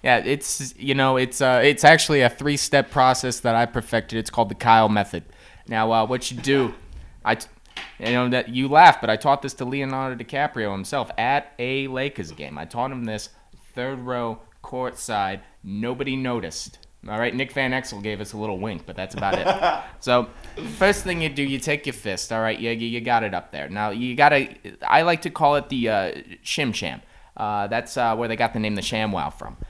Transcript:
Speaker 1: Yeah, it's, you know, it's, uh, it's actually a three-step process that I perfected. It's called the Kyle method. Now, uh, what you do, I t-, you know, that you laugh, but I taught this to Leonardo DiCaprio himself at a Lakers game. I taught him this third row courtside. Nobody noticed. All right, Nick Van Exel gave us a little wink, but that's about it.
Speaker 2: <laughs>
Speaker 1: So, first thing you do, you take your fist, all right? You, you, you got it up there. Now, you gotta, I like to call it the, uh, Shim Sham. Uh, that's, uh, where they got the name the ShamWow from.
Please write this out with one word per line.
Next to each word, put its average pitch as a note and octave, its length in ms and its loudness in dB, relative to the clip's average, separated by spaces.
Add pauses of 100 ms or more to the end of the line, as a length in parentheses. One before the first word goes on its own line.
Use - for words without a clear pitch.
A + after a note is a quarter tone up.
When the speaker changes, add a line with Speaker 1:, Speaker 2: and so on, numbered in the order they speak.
Speaker 1:
Yeah, B2 160 6
it's, C3+ 600 -4
you C3+ 160 0
know, C3+ 220 4
it's, B2+ 240 -2
uh, B2+ 240 6
it's D3 180 6
actually D#3 380 8
a A#2+ 80 6
three-step C#3 600 0
process B2+ 500 2
that A#2 140 2
I A#2 100 4
perfected. A2+ 540 -4
It's A2+ 100 -6
called A2 220 0
the A2+ 40 -6
Kyle A2+ 360 6
method. G2+ 340 0 (420)
Now, A2 260 0
uh, A2+ 140 4
what B2 240 -4
you B2+ 60 -10
do, B2+ 380 0 (500)
I A2+ 120 2
t-, - 120 -14 (500)
you A2+ 140 -2
know, B2 160 2
that B2 220 -2
you B2+ 180 -2
laugh, D#3 320 10
but A2+ 80 -2
I A2 80 4
taught C#3+ 240 2
this C3+ 140 -8
to C3+ 100 -8
Leonardo C3 580 -4
DiCaprio B2 500 -4
himself G#2 440 -6
at C3 420 -2
a C3+ 300 -4
Lakers C3 440 -8
game. D2 260 -14
I D#2+ 80 -10
taught A#2+ 260 -6
him B2 140 -8
this G#2+ 240 -8 (440)
third B2+ 260 -8
row A#2+ 400 -6 (220)
courtside. G#2+ 760 -4 (220)
Nobody B2 540 -6
noticed. A#2+ 640 -6 (280)
All G#2+ 100 -6
right, A#2+ 160 0
Nick C3+ 180 -4
Van C3 200 0
Exel B2 300 -6
gave G#2 180 -6
us G#2 140 -10
a - 20 -10
little G#2 220 -6
wink, G2+ 260 -6
but F2 120 -14
that's - 180 -8
about G2 240 0
it. F#3+ 520 0
Speaker 2:
<laughs> - 100 -20
Speaker 1:
So, B2 280 2 (480)
first G3 280 2
thing F3 180 -4
you D#3 80 -2
do, C#3 120 -4
you C3+ 160 -2
take D3 280 -4
your C3+ 80 -6
fist, - 360 -8
all A2+ 120 -2
right? A2 160 0
You, A#2 140 -4
you, A#2 160 -4
you A#2 120 -6
got A#2 240 2
it G2 80 -4
up F2 200 -8
there. C#2+ 180 -10
Now, G#2 180 -4
you B2 260 -4
gotta, C#3+ 340 4 (380)
I D3 140 6
like E3 220 2
to E3+ 80 -6
call D3 260 2
it C#3 140 -4
the, A#2+ 180 0
uh, G2 240 0 (320)
Shim C3+ 300 -2
Sham. C#2 260 -6 (380)
Uh, G#2 300 -4
that's, A#2 280 -4
uh, A#2 200 0
where A#2 120 -2
they A2+ 80 -4
got A#2 160 0
the A2+ 80 -4
name G#2+ 140 -2
the G2 80 -4
ShamWow G2+ 500 -4
from. - 240 -14 (140)